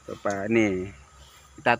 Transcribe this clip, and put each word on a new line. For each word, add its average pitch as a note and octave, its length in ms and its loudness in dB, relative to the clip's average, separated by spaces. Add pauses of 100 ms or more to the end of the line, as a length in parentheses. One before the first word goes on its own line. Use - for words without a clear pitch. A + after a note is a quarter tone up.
Coba G2+ 400 -6
nih, G2+ 480 0 (640)
kita A#2+ 220 2